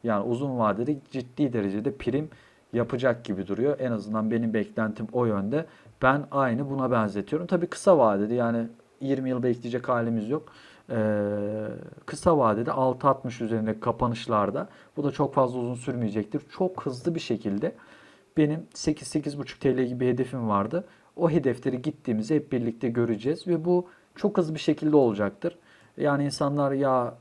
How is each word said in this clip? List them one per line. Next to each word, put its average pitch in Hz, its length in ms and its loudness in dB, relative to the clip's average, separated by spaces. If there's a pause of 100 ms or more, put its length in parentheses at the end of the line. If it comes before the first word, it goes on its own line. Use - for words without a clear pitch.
Yani 107 200 0
uzun 123 340 -2
vadede 113 380 0 (140)
ciddi 131 420 -2
derecede 107 400 -2
prim 147 360 -2 (440)
yapacak 120 520 0
gibi 95 220 -4
duruyor. 117 340 0
En 123 120 -2
azından 107 380 -2
benim 117 240 0
beklentim 107 580 -2
o 123 120 0
yönde. 113 420 0 (360)
Ben 139 280 2
aynı 135 400 0
buna 131 200 -2
benzetiyorum. 110 560 0
Tabii 180 200 0
kısa 180 320 4
vadede 107 360 4
yani 117 320 0 (340)
yirmi 135 280 0
yıl 123 140 0
bekleyecek 120 460 -2
halimiz 117 400 0
yok. 151 240 -4 (380)
Ee, 107 360 0 (800)
kısa 151 320 2
vadede 120 340 2
altı 131 360 2
altmış 131 320 0
üzerinde 110 400 0
kapanışlarda, 113 880 0 (280)
bu 147 80 -2
da 139 60 2
çok 139 240 0
fazla 127 240 2
uzun 123 160 -2
sürmeyecektir. 117 760 -2
Çok 185 360 -4
hızlı 131 280 -4
bir 160 60 -4
şekilde 104 520 -2 (640)
benim 156 380 2
sekiz, - 340 -4
sekiz 143 300 -4
buçuk - 220 -10
T 127 160 2
L 131 80 0
gibi 123 240 0
hedefim 123 400 -2
vardı. 104 360 0 (320)
O 165 140 2
hedefleri 131 520 0
gittiğimizi 117 520 -2
hep 147 180 0
birlikte 120 360 -2
göreceğiz 117 580 0
ve 165 180 0
bu 175 220 2 (280)
çok 202 240 0
hızlı 160 160 0
bir 156 60 -8
şekilde 151 360 2
olacaktır. 107 640 2 (380)
Yani 143 280 2
insanlar 143 480 0
ya 131 480 2